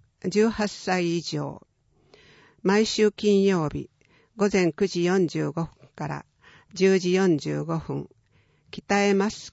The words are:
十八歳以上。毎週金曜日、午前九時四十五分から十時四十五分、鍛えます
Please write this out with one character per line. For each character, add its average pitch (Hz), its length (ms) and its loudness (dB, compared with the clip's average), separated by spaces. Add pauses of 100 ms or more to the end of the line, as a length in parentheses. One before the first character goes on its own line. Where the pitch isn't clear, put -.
(280)
十 208 200 2
八 208 200 -2
歳 175 500 -2
以 - 20 -4
上。 147 460 -8 (960)
毎 208 240 2
週 214 240 2
金 202 320 2
曜 185 260 2
日、 143 220 -10 (460)
午 208 140 0
前 180 220 2
九 202 140 0
時 175 160 -4
四 180 240 2
十 151 240 -4
五 165 140 -6
分 - 320 -16
か 151 100 -10
ら 147 180 -10 (480)
十 190 280 4
時 180 120 0
四 185 260 4
十 147 260 -6
五 165 160 -4
分、 143 280 -8 (640)
鍛 202 380 0
え 202 60 2
ま 196 160 2
す - 220 -14